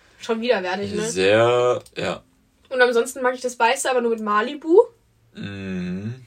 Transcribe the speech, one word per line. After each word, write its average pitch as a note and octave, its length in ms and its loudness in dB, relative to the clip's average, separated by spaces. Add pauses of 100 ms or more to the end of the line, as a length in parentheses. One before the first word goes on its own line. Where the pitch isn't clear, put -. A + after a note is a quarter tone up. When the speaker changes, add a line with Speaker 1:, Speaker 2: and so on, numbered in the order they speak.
(200)
Speaker 1:
Schon A3+ 220 -4
widerwärtig, G3 520 -2
ne? F2 140 -4
Speaker 2:
sehr, A#2 760 2 (120)
ja. F2+ 280 -6 (460)
Speaker 1:
Und B3+ 120 0
ansonsten B3 400 0
mag B3+ 140 -2
ich B3 60 -14
das B3 180 -8
Weiße, B3 300 0
aber B3+ 120 0
nur A#3 100 0
mit A3 80 -2
Malibu. C4 600 2 (580)
Speaker 2:
Mhm. F#2+ 880 -8